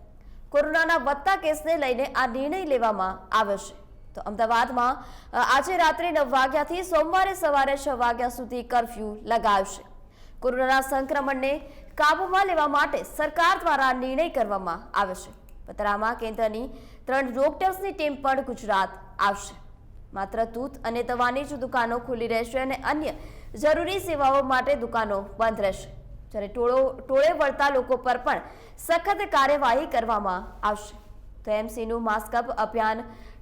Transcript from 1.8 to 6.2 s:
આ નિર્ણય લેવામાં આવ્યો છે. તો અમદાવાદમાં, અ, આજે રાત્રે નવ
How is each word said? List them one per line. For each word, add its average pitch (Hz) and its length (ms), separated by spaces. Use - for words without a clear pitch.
આ 254 200
નિર્ણય 285 380
લેવામાં 214 760
આવ્યો 202 180
છે. - 180
તો - 60
અમદાવાદમાં, 240 840
અ, - 40
આજે 339 200
રાત્રે 339 340
નવ 302 200